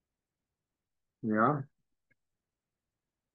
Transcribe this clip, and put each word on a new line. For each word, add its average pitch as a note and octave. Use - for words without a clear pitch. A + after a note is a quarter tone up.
¿Ya? A#2